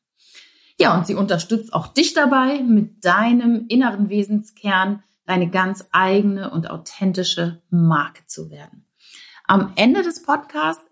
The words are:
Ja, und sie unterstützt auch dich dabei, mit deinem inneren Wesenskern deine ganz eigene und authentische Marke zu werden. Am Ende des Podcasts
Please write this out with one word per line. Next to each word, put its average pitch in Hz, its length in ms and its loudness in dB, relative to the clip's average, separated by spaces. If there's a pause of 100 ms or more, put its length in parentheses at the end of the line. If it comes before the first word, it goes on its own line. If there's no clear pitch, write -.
(800)
Ja, 202 160 4
und 175 120 -2
sie - 80 -4
unterstützt 196 580 -2
auch - 140 -6
dich - 260 0
dabei, 269 480 2
mit 220 420 0
deinem 233 680 2
inneren 208 400 2
Wesenskern 202 920 -2 (240)
deine 180 240 0
ganz 190 420 -2
eigene 196 600 0
und 165 180 -4
authentische 175 1000 -4
Marke 165 560 0
zu - 240 -12
werden. - 340 -20 (600)
Am - 280 2
Ende 262 260 4
des 339 200 -6
Podcasts 311 720 -4